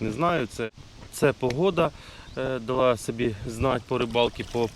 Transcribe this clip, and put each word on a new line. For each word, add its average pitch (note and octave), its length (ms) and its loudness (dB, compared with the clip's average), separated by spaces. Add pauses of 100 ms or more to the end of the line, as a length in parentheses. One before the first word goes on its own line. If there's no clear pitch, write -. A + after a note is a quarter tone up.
не A2 120 -2
знаю, D#3 340 0
це, A2+ 240 -6 (420)
це C#3+ 200 4
погода, D#3+ 580 0 (460)
е, C3 220 -2
дала B2+ 380 2
собі A#2 380 -2 (120)
знати B2 420 0
по B2+ 100 0
рибалці, A#2 540 2
по A#2 220 2